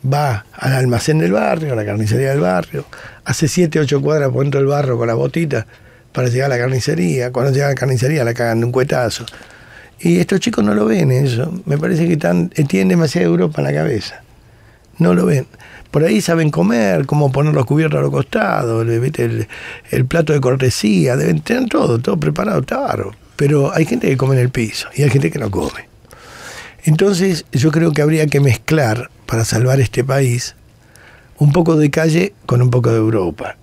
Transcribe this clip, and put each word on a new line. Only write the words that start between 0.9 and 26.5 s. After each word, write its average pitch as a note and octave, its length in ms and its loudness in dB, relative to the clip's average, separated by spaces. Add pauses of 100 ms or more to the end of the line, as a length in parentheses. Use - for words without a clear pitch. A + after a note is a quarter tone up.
del E3+ 140 2
barrio, D3+ 400 0
a - 20 -2
la G#2+ 100 -4
carnicería A2 460 -2
del C#3 80 0
barrio, F#2 460 -2 (400)
hace C#3 220 -2
siete, D#3+ 320 0
ocho C#3+ 220 0
cuadras C#3+ 300 0
por B2 120 0
dentro C#3 160 0
del C#3 80 2
barro C#3 300 0
con A#2 100 -2
la A#2 60 0
botita C3+ 520 -2 (460)
para B2+ 180 -2
llegar B2+ 220 0
a B2 40 0
la - 60 -2
carnicería. C3 720 -2
Cuando B2+ 200 0
llega C#3 160 0
a - 20 0
la C3+ 60 0
carnicería C3 480 0
la A#2 100 0
cagan A#2 280 0
de A#2 40 0
un A#2+ 60 -2
cuetazo. B2+ 540 -2 (720)
Y E3+ 200 2
estos F#3 220 0
chicos A3 240 -2
no G#3 80 0
lo G#3+ 120 2
ven F#3 260 2
eso. C3 420 0 (120)
Me D3 120 -2
parece E3+ 300 0
que E3+ 60 2
están, E3+ 360 0
tienen F#3 400 0
demasiada F3 380 2
Europa E3+ 340 0
en C#3 60 -2
la C#3+ 60 -2
cabeza. D3+ 480 -4 (760)
No F3 160 4
lo F3 120 2
ven. D3 220 0 (440)
Por D3 120 2
ahí G#3 160 4
saben E3 320 2
comer, F#3 540 2
cómo D3 260 2
poner D3 220 0
los C#3 120 2
cubiertos D3 340 0
a - 20 0
los C#3 100 0
costados, A2+ 760 -2
le-, A#2 140 0
¿viste? B2 240 -2
El, A2+ 240 -2 (440)
el C3 140 2
plato D#3 280 0
de D3 80 2
cortesía, C3 760 2
deben D#3 240 0
tener B3 300 -2
todo, A#2+ 300 2
todo E3+ 200 -2
preparado, D3+ 400 -2
está C3+ 200 -4
bárbaro. G2+ 360 -4 (220)
Pero C#3+ 360 2
hay D#3 120 2
gente A#3+ 240 -2
que C3+ 80 0
come C3+ 180 0
en B2+ 60 2
el B2 80 2
piso A2+ 440 -6
y C#3 100 -2
hay C#3+ 60 4
gente C3+ 220 2
que D#3 80 -8
no G#2+ 100 -4
come. E2+ 380 -6 (960)